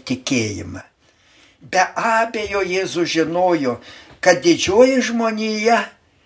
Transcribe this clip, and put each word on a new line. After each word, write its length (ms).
tikėjimą?“ 720
Be 240
abejo, 680
Jėzus 480
žinojo, 720
kad 240
didžioji 580
žmonija 800